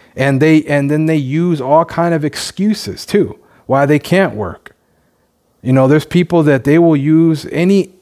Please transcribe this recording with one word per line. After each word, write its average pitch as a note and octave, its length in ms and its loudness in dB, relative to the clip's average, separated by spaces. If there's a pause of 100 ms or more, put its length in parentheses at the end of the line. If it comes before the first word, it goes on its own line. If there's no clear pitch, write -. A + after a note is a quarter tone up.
(140)
And C3+ 280 0
they, D#3 220 4
and C#3+ 260 -2
then D#3 160 -2
they D#3+ 100 0
use D3+ 460 -2
all D#3 240 2
kind E3+ 260 -4
of D#3 100 -2
excuses - 840 -6
too, F#3+ 320 -2 (280)
why C#3 200 2
they D3 140 2
can't F3+ 340 0
work. G2 380 -10 (880)
You B2+ 100 -2
know, C3 160 4
there's D3 160 2
people F3 380 0
that C#3 220 0
they D3 140 2
will E3 180 4
use D#3 540 0
any, F#3 520 0